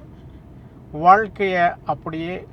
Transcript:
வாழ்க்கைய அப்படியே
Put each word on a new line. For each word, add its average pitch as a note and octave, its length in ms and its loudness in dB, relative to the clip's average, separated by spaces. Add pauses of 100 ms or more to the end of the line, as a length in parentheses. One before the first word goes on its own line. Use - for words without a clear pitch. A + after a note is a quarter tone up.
(1040)
வாழ்க்கைய G3 520 6 (280)
அப்படியே E3 500 -6 (180)